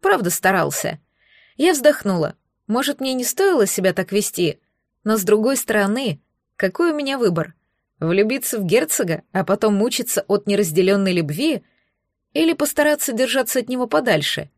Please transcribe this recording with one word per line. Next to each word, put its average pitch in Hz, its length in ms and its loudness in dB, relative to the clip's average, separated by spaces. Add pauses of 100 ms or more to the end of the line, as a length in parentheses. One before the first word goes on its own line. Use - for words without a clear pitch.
Правда 262 300 0
старался. 180 680 -2 (560)
Я 339 160 4
вздохнула. 226 640 2 (320)
Может, 262 320 -2
мне 262 140 -2
не 254 100 -4
стоило 330 420 2
себя 190 260 0
так 180 200 -4
вести? 175 480 -2 (460)
Но, 220 100 2
с 208 60 -2
другой 220 340 2
стороны, 214 640 -2 (360)
какой 330 340 0
у 311 60 -2
меня 269 200 -4
выбор? 175 380 0 (460)
Влюбиться 214 580 0
в 202 60 -4
герцога, 185 680 0
а 190 140 -2
потом 208 320 0
мучиться 220 500 -2
от 202 220 -2
неразделённой 196 640 2
любви? 180 500 -2 (680)
Или 320 220 0
постараться 294 580 0
держаться 254 480 0
от 240 80 -6
него 247 180 -2
подальше 233 720 0